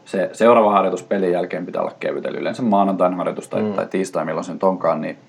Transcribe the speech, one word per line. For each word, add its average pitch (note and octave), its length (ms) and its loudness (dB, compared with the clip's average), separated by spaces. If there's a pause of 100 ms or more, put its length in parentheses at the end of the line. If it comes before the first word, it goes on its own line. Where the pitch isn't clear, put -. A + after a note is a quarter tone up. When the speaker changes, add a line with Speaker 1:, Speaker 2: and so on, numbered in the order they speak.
Speaker 1:
se F#2 280 -2
seuraava A2+ 380 6
harjoitus F#2+ 320 2
pelin F#2+ 280 0
jälkeen F2+ 340 -4
pitää - 160 -6
olla E2 180 -6
kevyt, - 260 -6
eli - 120 -6
yleensä E2 260 -6
maanantain F#2+ 500 2
harjoitus F2+ 340 -6
tai, - 140 -2
Speaker 2:
Mm. G#2+ 120 -2
Speaker 1:
tai F#2 120 0
tiistai, F#2 400 -2
milloin D#2+ 180 -4
se E2 100 -10
nyt - 100 -12
onkaan, E2 380 2
niin, D#2+ 160 -8 (120)